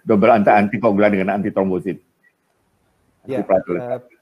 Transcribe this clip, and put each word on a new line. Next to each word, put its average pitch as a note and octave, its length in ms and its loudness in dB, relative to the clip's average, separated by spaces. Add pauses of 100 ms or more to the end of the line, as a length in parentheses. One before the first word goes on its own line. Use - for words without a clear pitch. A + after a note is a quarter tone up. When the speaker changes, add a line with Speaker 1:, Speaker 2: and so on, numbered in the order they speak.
Speaker 1:
double A2 320 4
anti, G#2 160 4
antikoagulan G#2 640 2
dengan F#2+ 240 -2
antitrombosit? F#2+ 640 -4 (1300)
Speaker 2:
Ya, C3 100 -4
Speaker 1:
Antiplatelet. F2+ 400 -2
Speaker 2:
eh, B2 200 -8 (220)